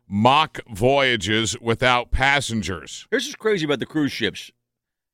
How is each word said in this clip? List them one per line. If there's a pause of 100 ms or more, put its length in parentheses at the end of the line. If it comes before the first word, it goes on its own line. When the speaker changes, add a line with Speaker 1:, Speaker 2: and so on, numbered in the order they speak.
Speaker 1:
mock (100)
voyages
without
passengers.
Speaker 2:
Here's
what's
crazy
about
the
cruise
ships. (640)